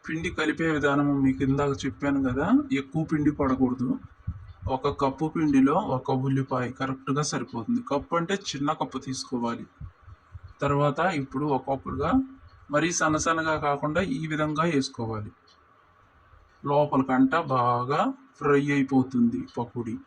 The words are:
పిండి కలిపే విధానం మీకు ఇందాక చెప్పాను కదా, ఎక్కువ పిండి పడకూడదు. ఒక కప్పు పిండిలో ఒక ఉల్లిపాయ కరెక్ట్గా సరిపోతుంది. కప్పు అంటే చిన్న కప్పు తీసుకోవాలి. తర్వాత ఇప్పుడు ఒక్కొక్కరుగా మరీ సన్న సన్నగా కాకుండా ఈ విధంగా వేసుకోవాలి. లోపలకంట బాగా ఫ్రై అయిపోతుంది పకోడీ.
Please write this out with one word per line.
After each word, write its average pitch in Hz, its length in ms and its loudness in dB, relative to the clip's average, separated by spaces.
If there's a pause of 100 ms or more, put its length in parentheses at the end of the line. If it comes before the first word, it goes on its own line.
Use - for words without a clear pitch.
పిండి 165 320 -4
కలిపే 156 380 -2
విధానం 143 320 2 (180)
మీకు 131 200 2
ఇందాక 139 280 2 (100)
చెప్పాను 139 420 0
కదా, 135 220 0 (320)
ఎక్కువ 160 220 -4 (100)
పిండి 147 260 2
పడకూడదు. 131 500 0 (880)
ఒక 143 140 -2 (120)
కప్పు 139 240 0 (100)
పిండిలో 143 400 4 (200)
ఒక 131 200 -2 (100)
ఉల్లిపాయ 135 400 0 (140)
కరెక్ట్గా 135 500 -2
సరిపోతుంది. 117 520 -2 (100)
కప్పు 143 280 -2
అంటే 180 160 0 (140)
చిన్న 147 300 -2
కప్పు 135 260 -6
తీసుకోవాలి. 120 600 -6 (1000)
తర్వాత 143 360 2 (220)
ఇప్పుడు 135 260 -4 (100)
ఒక్కొక్కరుగా - 540 -4 (640)
మరీ 160 240 2
సన్న 156 260 2
సన్నగా 160 300 0 (120)
కాకుండా 151 360 0 (140)
ఈ 156 40 -4 (120)
విధంగా 151 400 0
వేసుకోవాలి. 113 580 -4 (1300)
లోపలకంట 135 680 2 (220)
బాగా 120 460 2 (400)
ఫ్రై 143 200 4 (160)
అయిపోతుంది 127 640 2 (140)
పకోడీ. 117 520 -6